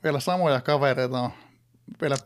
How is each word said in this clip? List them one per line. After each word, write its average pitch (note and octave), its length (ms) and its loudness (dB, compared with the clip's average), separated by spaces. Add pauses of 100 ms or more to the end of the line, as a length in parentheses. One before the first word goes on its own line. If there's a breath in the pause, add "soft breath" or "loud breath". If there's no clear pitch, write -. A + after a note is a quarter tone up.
vielä C#3+ 160 0
samoja D#3+ 420 0
kavereita C3 580 0
on B2 120 -2 (720 loud breath)
vielä C#3 140 0 (100)